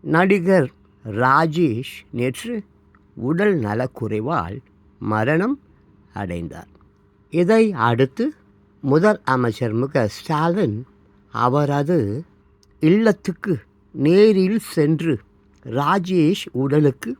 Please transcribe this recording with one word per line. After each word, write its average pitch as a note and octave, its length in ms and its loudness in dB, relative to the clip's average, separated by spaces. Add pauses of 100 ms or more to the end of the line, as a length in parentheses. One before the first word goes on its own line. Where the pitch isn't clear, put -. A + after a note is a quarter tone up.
நடிகர் F3 640 2 (380)
ராஜேஷ் C3 880 0 (160)
நேற்று C3 420 -4 (640)
உடல் E3+ 420 0
நலக்குறைவால் G#2+ 960 -4 (440)
மரணம் C#3+ 540 0 (580)
அடைந்தார். E2+ 580 -10 (640)
இதை F#3 380 4
அடுத்து B2+ 540 0 (580)
முதல் E3 400 2
அமைச்சர் B2 500 -2
மு B2 140 -2
க C3+ 200 0
ஸ்டாலின் D#3+ 680 -2 (560)
அவரது C#3+ 680 0 (840)
இல்லத்துக்கு G3 720 0 (420)
நேரில் F#3+ 640 4
சென்று D#3 560 0 (500)
ராஜேஷ் E3 840 0
உடலுக்கு C#3 680 0